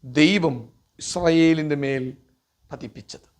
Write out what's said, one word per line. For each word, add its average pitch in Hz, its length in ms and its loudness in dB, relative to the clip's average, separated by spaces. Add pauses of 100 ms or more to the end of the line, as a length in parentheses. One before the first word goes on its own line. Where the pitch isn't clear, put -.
ദൈവം 147 640 0 (300)
ഇസ്രായേലിൻ്റെ 165 760 2
മേൽ 135 420 -6 (520)
പതിപ്പിച്ചത്. - 600 -18 (100)